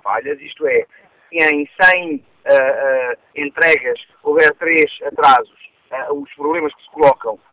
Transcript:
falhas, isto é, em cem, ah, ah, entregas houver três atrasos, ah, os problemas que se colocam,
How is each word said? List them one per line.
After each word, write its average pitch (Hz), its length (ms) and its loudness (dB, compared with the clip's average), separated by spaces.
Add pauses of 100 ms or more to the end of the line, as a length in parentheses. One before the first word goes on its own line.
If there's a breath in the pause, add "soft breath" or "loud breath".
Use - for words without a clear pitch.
falhas, 123 360 -6
isto 147 280 -8
é, 131 180 0 (460 soft breath)
em 151 360 -2 (140)
cem, 180 420 0 (220)
ah, 135 80 0
ah, 131 600 0 (200)
entregas 143 640 -2 (220)
houver 151 360 2
três 165 280 0 (180)
atrasos, 135 560 0 (300)
ah, 127 240 -8
os 143 220 -10
problemas 151 400 -4
que - 80 -20
se - 80 -20
colocam, 131 480 0 (140)